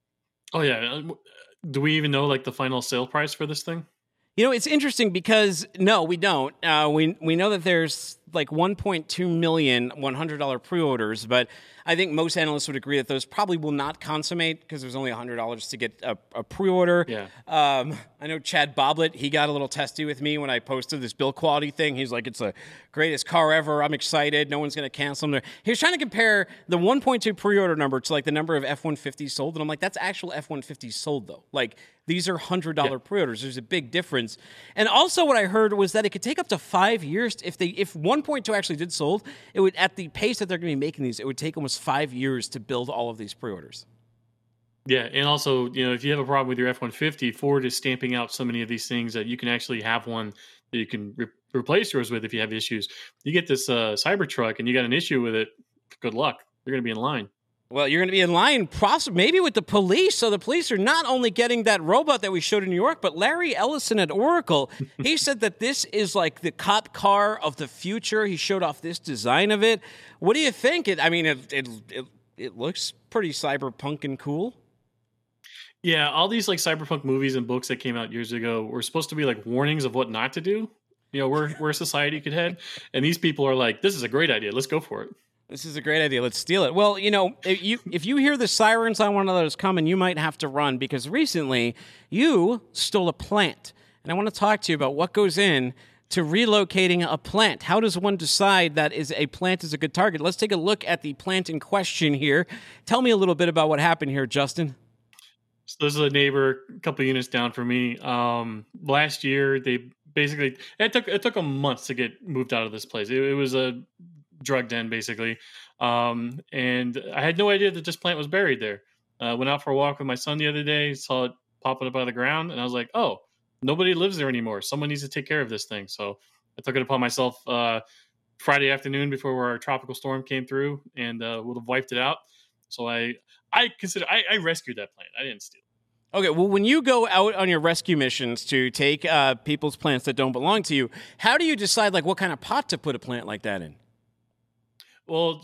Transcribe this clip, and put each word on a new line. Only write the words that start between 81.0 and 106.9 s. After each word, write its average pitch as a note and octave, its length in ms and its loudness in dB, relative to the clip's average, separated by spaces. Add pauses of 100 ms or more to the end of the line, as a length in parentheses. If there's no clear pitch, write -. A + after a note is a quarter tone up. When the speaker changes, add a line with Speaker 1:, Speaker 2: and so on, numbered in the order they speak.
Speaker 1:
You C#3 80 -4
know, C3 80 2
where, D3 220 0
where D3+ 240 -2
society D3 480 -2
could D3 100 -6
head. F3 280 -2 (340)
And B2+ 100 0
these E3+ 140 2
people D3 280 0
are C3 100 4
like, A#2+ 260 2
"This G3 120 4
is B2 100 -6
a A#2+ 40 -2
great C#3 240 2
idea. G#2+ 220 -2
Let's C3+ 140 -2
go D3+ 120 0
for G#2+ 240 -10
it." - 60 -14 (400)
Speaker 2:
This C3+ 140 -14
is D3+ 140 -10
a C#3+ 40 -10
great D3+ 220 2
idea. C3+ 180 2
Let's B2 160 -2
steal F3+ 280 2
it. C3 100 0
Well, G3+ 240 4
you G3+ 100 0
know, G3+ 360 2
if F#3+ 180 0
you, A3+ 160 -2 (100)
if E3 160 -4
you C4+ 120 2
hear C#4+ 180 4
the A#3 140 0
sirens A3+ 500 4
on G#3 140 4
one G3 160 2
of F#3 60 2
those D#3+ 200 2
coming, F#3 320 2
you F3+ 80 4
might F#3 220 2
have D3+ 220 -2
to C#3+ 100 -4
run C#3 280 0
because C3 300 -4
recently D3 640 0 (360)
you A3+ 520 4 (120)
stole F#3 340 0
a D#3+ 60 0
plant. - 580 -2 (320)
And - 80 -6
I F3 40 0
wanna G#3 140 0
talk G#3 340 2
to E3+ 100 0
you - 20 0
about C#3+ 200 0
what F3 180 0
goes F#3+ 240 4
in C#3+ 360 4 (360)
to F3 160 0
relocating F#3 840 4
a D#3 80 0
plant. G3+ 460 2
How F#3 160 2
does G3+ 180 2
one G3 200 2
decide F3 580 4
that D3+ 160 2
is D#3 240 -4
a C#3+ 120 0
plant F#3 360 -2
is D#3 80 -8
a D3+ 60 -6
good D3 160 -2
target? F3+ 260 2
Let's F3 160 -2
take G#3+ 160 0
a F#3+ 60 0
look G3 280 0
at E3+ 160 -2
the D3 120 -6
plant F#3 360 -2
in D#3 120 -4
question F3 520 0
here. D3 320 2 (400)
Tell A#3+ 160 2
me B3 100 6
a G#3+ 60 6
little F#3 180 4
bit E3+ 120 2
about D#3 220 4
what D3 100 4
happened D#3+ 320 2
here, C#3 140 0
Justin. C#3 500 -2 (920)
Speaker 1:
So - 200 -6
this D3 100 0
is D3+ 60 0
a C#3+ 80 4
neighbor C#3 560 2 (100)
a - 60 -16
couple C#3 240 -2